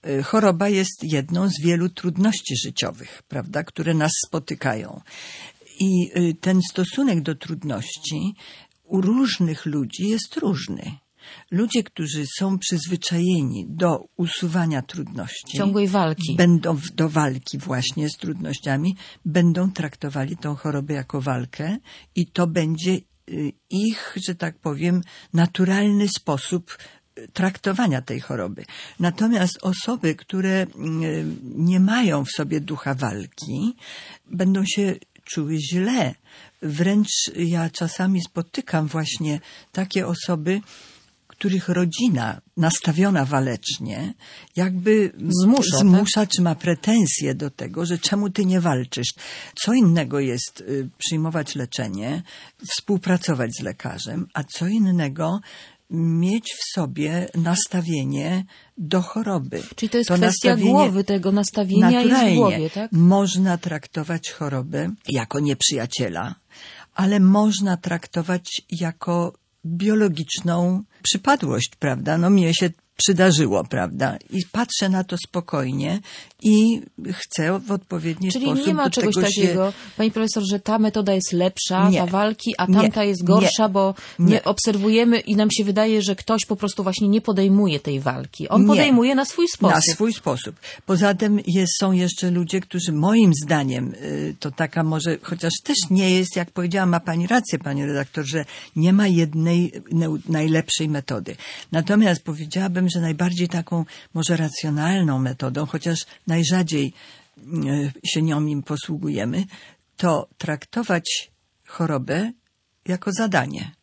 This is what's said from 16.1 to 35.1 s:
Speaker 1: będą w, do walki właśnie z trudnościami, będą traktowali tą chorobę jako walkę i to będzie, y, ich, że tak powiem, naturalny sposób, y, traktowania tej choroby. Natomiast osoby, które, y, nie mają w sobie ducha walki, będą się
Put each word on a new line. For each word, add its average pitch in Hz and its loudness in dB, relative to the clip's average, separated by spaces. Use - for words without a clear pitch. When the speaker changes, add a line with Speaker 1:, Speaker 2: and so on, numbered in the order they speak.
Speaker 1:
będą 170 4
w, 143 -8
do 160 0
walki 139 -2
właśnie 135 -4
z 147 -6
trudnościami, 160 -4
będą 175 2
traktowali 147 -6
tą 151 -6
chorobę 147 -4
jako 135 -6
walkę 135 -4
i 175 0
to 175 -2
będzie, 165 -2
y, 151 -6
ich, 214 -4
że 180 -6
tak 170 -8
powiem, 165 -2
naturalny 190 2
sposób, - -4
y, 113 -18
traktowania 190 -2
tej 120 -8
choroby. 101 -8
Natomiast 180 0
osoby, 185 -2
które, 190 -2
y, 180 -2
nie 175 2
mają 190 2
w 131 -10
sobie 151 -4
ducha 143 -6
walki, 131 -6
będą 190 2
się 196 -2